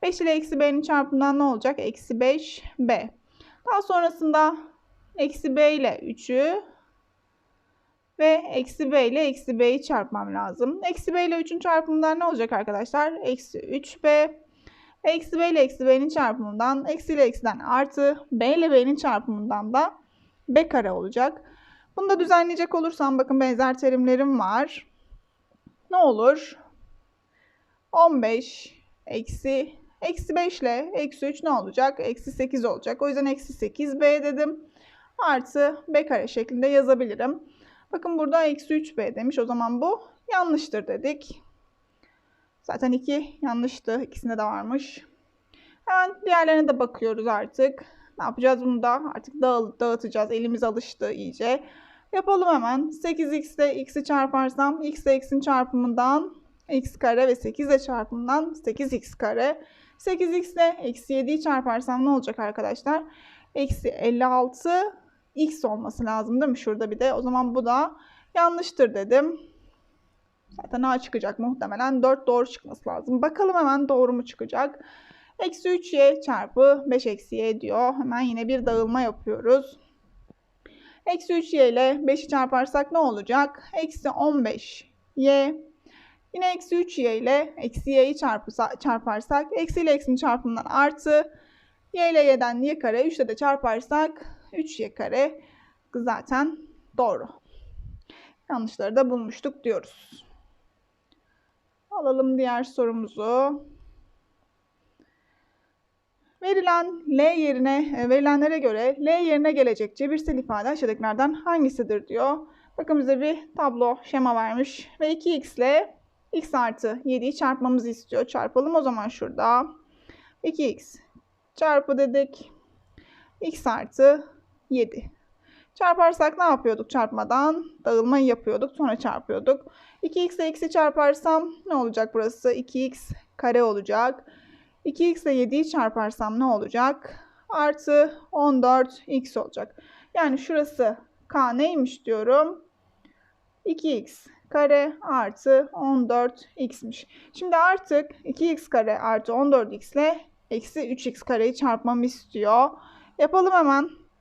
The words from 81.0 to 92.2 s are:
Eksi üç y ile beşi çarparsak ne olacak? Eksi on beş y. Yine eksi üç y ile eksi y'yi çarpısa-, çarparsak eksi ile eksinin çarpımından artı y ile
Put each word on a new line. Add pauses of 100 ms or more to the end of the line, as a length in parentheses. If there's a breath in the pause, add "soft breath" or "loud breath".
Eksi
üç
y
ile
beşi
çarparsak
ne
olacak? (100)
Eksi
on
beş (240)
y. (800 soft breath)
Yine
eksi
üç
y
ile
eksi
y'yi
çarpısa-,
çarparsak
eksi
ile
eksinin
çarpımından
artı (600 soft breath)
y
ile